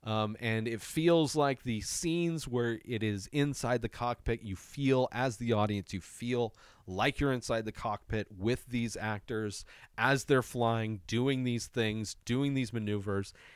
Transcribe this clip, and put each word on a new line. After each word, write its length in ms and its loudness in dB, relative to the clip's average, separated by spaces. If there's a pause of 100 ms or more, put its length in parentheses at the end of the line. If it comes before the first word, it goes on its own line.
Um, 360 -2
and 260 0
it 140 -4
feels 560 4
like 260 2
the 180 -2
scenes 680 -2
where 360 0
it 180 -4
is 300 -2
inside 500 0
the 60 -2
cockpit, 540 -2
you 140 -6
feel, 560 2
as 240 0
the 160 0
audience, 420 2
you 60 -4
feel 540 -2 (320)
like 340 0
you're 120 4
inside 320 0
the 80 -4
cockpit 540 -4 (100)
with 300 0
these 300 -2
actors 680 -4 (320)
as 280 2
they're 180 6
flying, 640 0
doing 380 0
these 240 -2
things, 560 -2
doing 300 0
these 180 0
maneuvers. 600 -2 (240)